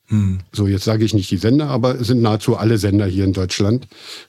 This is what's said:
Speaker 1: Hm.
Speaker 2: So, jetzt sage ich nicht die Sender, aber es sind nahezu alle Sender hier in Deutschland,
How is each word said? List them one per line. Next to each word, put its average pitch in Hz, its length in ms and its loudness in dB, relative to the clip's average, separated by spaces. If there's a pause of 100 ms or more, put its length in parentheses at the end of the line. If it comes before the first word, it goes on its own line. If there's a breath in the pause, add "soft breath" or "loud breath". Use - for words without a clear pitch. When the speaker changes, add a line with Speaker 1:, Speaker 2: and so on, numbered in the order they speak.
Speaker 1:
Hm. 98 320 0 (120)
Speaker 2:
So, 101 140 0
jetzt 98 180 0
sage 110 220 0
ich 104 80 -2
nicht 98 160 0
die 101 80 -2
Sender, 127 300 2
aber 127 340 -2
es 110 60 -4
sind 120 160 2
nahezu 110 340 0
alle 110 220 2
Sender 101 260 2
hier 95 180 0
in 95 100 0
Deutschland, 98 540 -2 (420 loud breath)